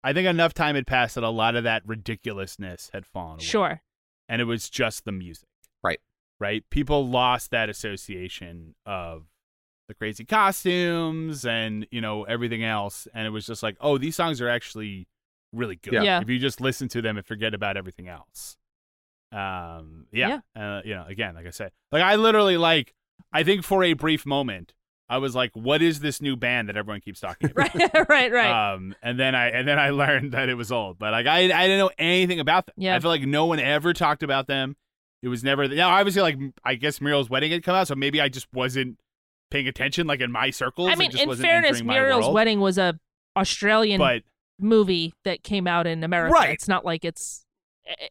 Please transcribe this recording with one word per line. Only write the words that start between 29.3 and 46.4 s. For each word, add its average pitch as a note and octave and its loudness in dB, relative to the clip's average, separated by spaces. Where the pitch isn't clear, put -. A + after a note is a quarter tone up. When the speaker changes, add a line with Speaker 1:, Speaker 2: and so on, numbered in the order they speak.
Speaker 1:
I, A#2+ 4
and B2+ -2
then C#3+ 4
I C#3 4
<laughs> - 0
learned C#3 2
that C3 0
it B2+ 0
was A#2 -6
old, G2+ -4
but, G#2+ -2
like, A#2 0
I, D#3+ 4
I F3+ 4
didn't G3 4
know F#3+ 4
anything F3+ 2
about E3 2
them. - -20
Speaker 2:
Yeah. F#3 0
Speaker 1:
I - 2
feel D#3+ 0
like D3 0
no D3 2
one E3 2
ever D3 2
talked D3+ 0
about C3+ 0
them. C3+ -2
It B2 -6
was A#2+ -4
never, C#3 2
now, D#3+ 4
obviously, G3 4
like, E3 2
m-, C3+ -8
I C3 0
guess D3 -2
Muriel's C#3+ 0
Wedding C#3 0
had E3+ -2
come F3+ 0
out, F#3+ 2
so C#3+ -4
maybe C#3+ 0
I C#3+ 2
just C3 -10
wasn't B2+ -2
paying C#3 0
attention, C#3 -2
like, C#3+ 0
in A#2+ -2
my A#2+ 0
circles. C3+ -2
Speaker 2:
I G#3 4
Speaker 1:
It - 2
Speaker 2:
mean, F4+ 2
Speaker 1:
just C4+ 0
Speaker 2:
in - 0
Speaker 1:
wasn't C3 0
Speaker 2:
fairness, E4 4
Speaker 1:
entering A#3 -2
my C4 0
Speaker 2:
Muriel's C4 4
Speaker 1:
world. C#3+ 2
Speaker 2:
Wedding A3 4
was F#3+ 2
a F3+ 2
Australian G3+ 2
Speaker 1:
But B2+ 4
Speaker 2:
movie F#3+ 4
that F#3 -4
came F#3+ -2
out E3+ 2
in E3 -2
America. E3+ 2
Speaker 1:
Right. C#4+ 6